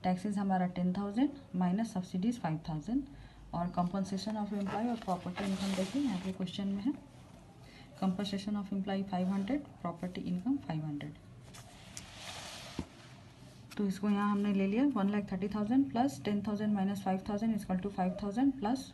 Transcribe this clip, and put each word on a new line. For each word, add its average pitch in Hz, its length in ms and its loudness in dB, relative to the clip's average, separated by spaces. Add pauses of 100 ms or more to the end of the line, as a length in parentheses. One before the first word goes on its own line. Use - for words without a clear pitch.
टैक्सेस 185 340 2
हमारा 190 300 4 (120)
टेन 180 140 4
थाउजेंड 202 360 2 (260)
माइनस 180 380 2
सब्सिडीज 190 460 0
फ़ाइव 156 200 0 (100)
थाउजेंड 208 340 0 (500)
और 170 140 0 (120)
compensation 196 640 0
of 202 180 -2
employee 208 280 0
और 226 160 0
प्रॉपर्टी 180 380 -2
इनकम 190 320 0
देखिए, 190 260 0
यहाँ 214 180 2
पे 190 120 -4
क्वेश्चन 190 360 -2
में 196 160 -2
है, 277 100 2 (1040)
compensation 196 580 0
of 202 160 -4
employee 196 380 0
five 185 180 2
hundred, 202 400 0 (120)
प्रॉपर्टी 180 400 -4
इनकम 185 360 0
फ़ाइव 156 280 -2
हंड्रेड। 147 280 -4 (2750)
तो 208 100 4
इसको 196 220 0
यहाँ 202 220 4
हमने 202 220 2
ले 196 140 4
लिया, 214 160 4 (120)
वन 196 140 4
लाख 208 220 0
थर्टी 196 160 0
थाउजेंड 214 440 4
प्लस 254 340 2
टेन 208 220 2
थाउजेंड 214 260 2
माइनस 196 300 2
फ़ाइव 190 260 2
थाउजेंड 214 260 2
इक्वल 190 220 0
टू 196 120 0
फ़ाइव 185 340 0
थाउजेंड 240 360 4
प्लस 233 340 0